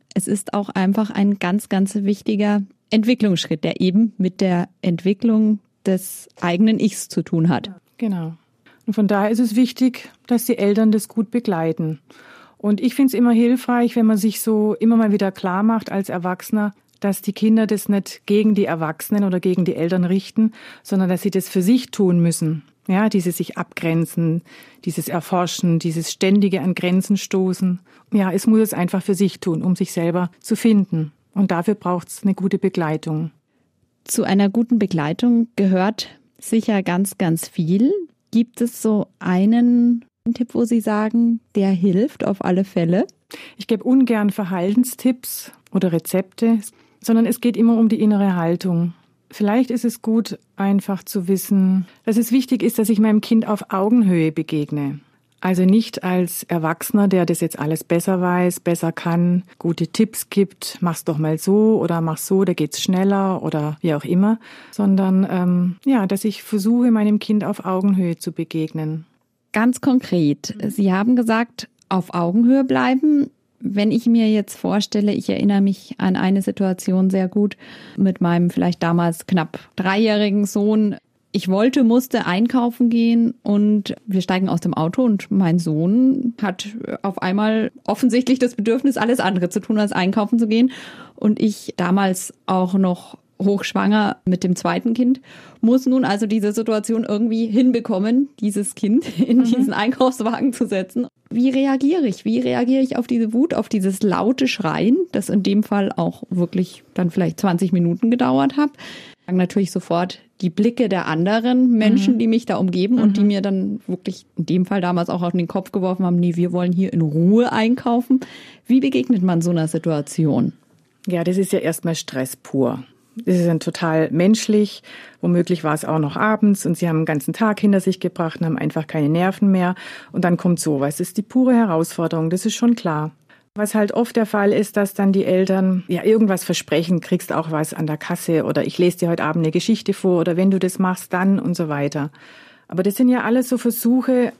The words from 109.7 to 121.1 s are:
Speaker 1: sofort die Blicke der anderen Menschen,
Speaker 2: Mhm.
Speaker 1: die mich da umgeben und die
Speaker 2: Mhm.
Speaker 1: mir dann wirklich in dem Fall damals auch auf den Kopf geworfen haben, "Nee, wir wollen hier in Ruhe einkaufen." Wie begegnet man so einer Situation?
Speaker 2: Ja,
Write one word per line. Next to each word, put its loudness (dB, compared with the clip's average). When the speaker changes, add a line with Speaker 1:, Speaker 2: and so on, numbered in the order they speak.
Speaker 1:
sofort -4
die -2
Blicke 0
der -2
anderen 2
Menschen, 4
Speaker 2:
Mhm. 0
Speaker 1:
die 2
mich 2
da -2
umgeben 0
und 4
die 2
Speaker 2:
Mhm. 4
Speaker 1:
mir 0
dann -4
wirklich -8
in -4
dem 2
Fall -2
damals -2
auch -4
auf -2
den -2
Kopf -6
geworfen -2
haben, 2
"Nee, 0
wir 0
wollen 0
hier -2
in 0
Ruhe 2
einkaufen." 0
Wie 4
begegnet 0
man 2
so 0
einer 0
Situation? 0
Speaker 2:
Ja, -2